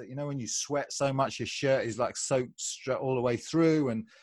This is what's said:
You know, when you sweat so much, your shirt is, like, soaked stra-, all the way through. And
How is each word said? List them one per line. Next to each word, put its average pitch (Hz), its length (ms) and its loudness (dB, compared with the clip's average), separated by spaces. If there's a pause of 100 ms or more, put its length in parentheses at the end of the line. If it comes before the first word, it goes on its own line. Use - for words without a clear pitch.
You 127 60 -12
know, 147 140 -6
when 139 100 -4
you 110 100 -6
sweat - 440 -2
so 139 200 0
much, 135 280 0
your 113 60 -2
shirt 135 380 2
is, 110 140 -4
like, 110 180 0
soaked 127 420 -2
stra-, - 380 -4
all 131 200 0
the 123 40 0
way 120 160 2
through. 156 540 4
And 110 160 -2 (160)